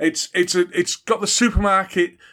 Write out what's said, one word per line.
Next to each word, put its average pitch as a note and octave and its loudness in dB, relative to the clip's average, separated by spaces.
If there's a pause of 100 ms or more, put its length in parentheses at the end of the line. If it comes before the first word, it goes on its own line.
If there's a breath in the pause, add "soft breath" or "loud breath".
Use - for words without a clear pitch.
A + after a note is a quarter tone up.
It's, D#3+ -2
it's F3+ 0
a, F3+ 2
it's F3 -2
got A3 -2
the G3 -4
supermarket, F#3+ 0 (160 soft breath)